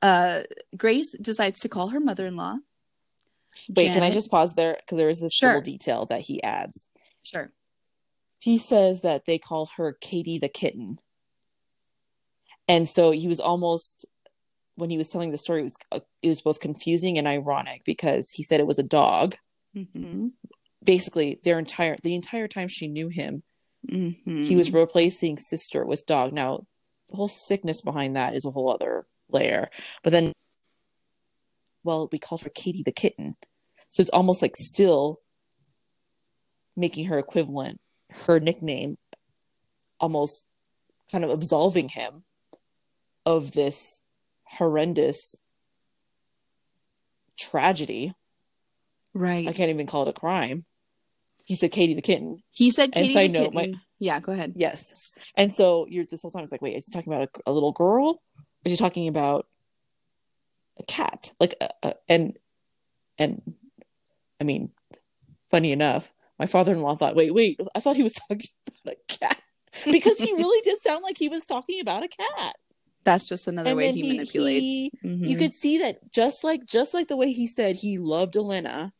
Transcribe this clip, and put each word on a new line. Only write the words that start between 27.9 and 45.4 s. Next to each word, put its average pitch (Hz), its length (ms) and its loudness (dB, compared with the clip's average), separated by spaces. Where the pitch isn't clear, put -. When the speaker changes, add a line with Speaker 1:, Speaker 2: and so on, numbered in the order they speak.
Speaker 2:
that 127 200 -2
is 135 100 -4
a 139 60 -6
whole 131 200 -2
other - 340 -4
layer. - 420 0
But 165 80 2
then, 165 220 4
"Well, 160 280 -2
we 151 80 -4
called - 220 -10
her - 80 -12
Katie 175 360 -6
the 151 60 0
kitten." - 440 -2
So - 120 2
it's - 100 0
almost 185 300 4
like 143 140 0
still 160 640 4
making 170 320 -4
her 160 100 0
equivalent, 139 640 -4
her - 280 4
nickname, 151 580 -2
almost 151 460 -2
kind 180 120 -2
of 147 80 0
absolving 160 580 2
him 120 340 -12
of 160 260 0
this - 500 -4
horrendous 156 760 0